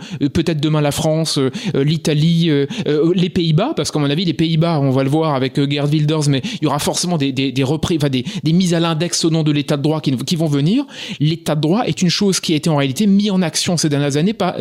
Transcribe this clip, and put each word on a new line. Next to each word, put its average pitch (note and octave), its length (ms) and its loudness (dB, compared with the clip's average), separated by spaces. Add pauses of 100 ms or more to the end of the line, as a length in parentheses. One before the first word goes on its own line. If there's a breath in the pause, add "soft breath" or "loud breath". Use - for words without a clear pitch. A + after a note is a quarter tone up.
(220 loud breath)
euh, D3 60 0
peut-être D#3+ 320 -2
demain D#3 200 0
la C#3+ 120 0
France, D#3 460 -2
euh, C3 120 2 (240 loud breath)
euh, C#3 100 2
l'Italie, D#3+ 640 2
euh, C#3+ 160 2 (200 loud breath)
euh, D3+ 280 2
les F#3 160 0
Pays-Bas, F#3 460 0
parce D3 140 -4
qu'à - 80 -4
mon C#3+ 120 0
avis, D#3+ 140 -2
les E3+ 100 0
Pays-Bas, E3 460 0
on C#3 100 2
va C3+ 140 2
le C3+ 60 0
voir D#3 240 2
avec, C3 240 -2
euh, C#3+ 120 2
Geert C#3+ 180 0
Wilders, D3+ 400 2
mais C#3 140 2 (180 loud breath)
il - 40 -4
y - 20 2
aura C#3+ 120 0
forcément F3 400 -2
des, C#3 140 0
des, C3+ 200 -2
des C3 100 0
repris, D3+ 340 0
enfin, D3 120 0
des, B2+ 160 -2 (180 loud breath)
des D#3 100 0
mises F3 220 2
à E3 60 0
l'index E3 440 -2
au E3 60 2
nom D#3+ 120 0
de D3+ 100 2
l'état C#3+ 240 0
de C#3 60 -4
droit D3+ 180 0
qui, C#3 160 0
qui C3+ 200 -2
vont E3 100 0
venir. D#3 380 2 (360 loud breath)
L'état E3 340 0
de E3 60 -2
droit E3 240 0
est - 180 -2
une F3+ 80 2
chose G3 300 0
qui - 120 -2
a D3+ 40 2
été D3+ 120 0
en D#3 80 2
réalité C#3 300 0
mise G3+ 240 4
en F#3 120 2
action E3+ 340 -2
ces D#3+ 120 0
dernières C#3+ 280 0
années F3+ 180 2
par, F3+ 260 -2